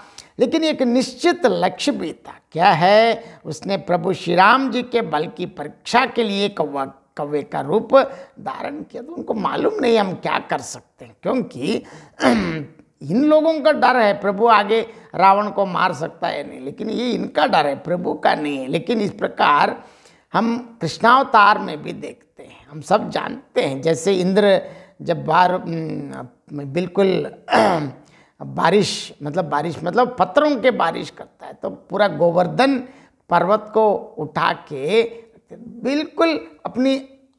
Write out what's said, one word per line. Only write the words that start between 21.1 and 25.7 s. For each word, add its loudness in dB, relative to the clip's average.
में -8
भी -10
देखते -16
हैं, -20
हम -14
सब 0
जानते -4
हैं, -4
जैसे 0
इंद्र 4
जब -4
बार-, 2
उम, -8